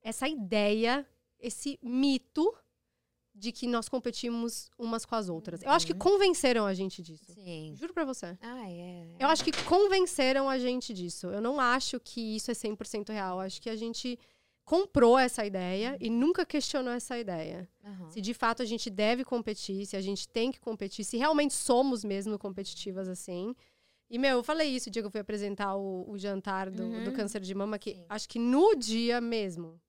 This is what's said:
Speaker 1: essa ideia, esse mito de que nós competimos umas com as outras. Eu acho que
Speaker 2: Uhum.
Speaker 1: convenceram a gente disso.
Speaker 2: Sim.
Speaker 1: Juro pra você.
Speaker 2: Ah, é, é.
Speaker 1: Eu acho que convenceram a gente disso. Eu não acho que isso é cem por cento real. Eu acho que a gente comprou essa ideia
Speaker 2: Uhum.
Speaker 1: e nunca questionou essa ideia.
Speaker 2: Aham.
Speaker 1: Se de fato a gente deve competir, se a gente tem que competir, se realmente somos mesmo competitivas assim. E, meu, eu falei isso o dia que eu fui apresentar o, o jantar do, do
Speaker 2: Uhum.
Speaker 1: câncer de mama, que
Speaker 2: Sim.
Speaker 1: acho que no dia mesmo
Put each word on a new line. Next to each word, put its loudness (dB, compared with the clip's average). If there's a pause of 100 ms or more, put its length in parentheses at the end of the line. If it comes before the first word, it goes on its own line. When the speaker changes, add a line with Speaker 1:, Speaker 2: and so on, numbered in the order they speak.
Speaker 1:
essa -4
ideia, 2 (320)
esse -8
mito 2 (800)
de -8
que -6
nós 0
competimos -4
umas -4
com -6
as -2
outras. -8
Eu -4
acho 6
que -2
Speaker 2:
Uhum. -4
Speaker 1:
convenceram 6
a 2
gente -4
disso. -20
Speaker 2:
Sim. -12
Speaker 1:
Juro -10
pra -2
você. -6
Speaker 2:
Ah, -12
é, -12
é. -20
Speaker 1:
Eu 4
acho 6
que 2 (140)
convenceram 4
a 0
gente -2
disso. -8
Eu -4
não 0
acho 2
que -6
isso -6
é -2
cem -6
por -12
cento -8
real. -4
Eu -4
acho -8
que -8
a -4
gente -6 (480)
comprou 6
essa 2
ideia -2
Speaker 2:
Uhum. -6
Speaker 1:
e -2
nunca 2
questionou -2
essa -6
ideia. -6 (160)
Speaker 2:
Aham. -14
Speaker 1:
Se -8
de -2
fato 2
a 0
gente -4
deve 2
competir, -4
se -10
a -2
gente -4
tem 0
que -12
competir, -6
se -6
realmente 4
somos 2
mesmo -2
competitivas -8
assim. -6 (540)
E, -6
meu, 4
eu 2
falei 0
isso -4
o -10
dia -4
que -6
eu -8
fui -6
apresentar -4
o, -6
o -10
jantar -4
do, -8 (260)
do -4
Speaker 2:
Uhum. -6
Speaker 1:
câncer -4
de -8
mama, -4
que -8
Speaker 2:
Sim. -18
Speaker 1:
acho -6
que -6
no 6
dia 0
mesmo -4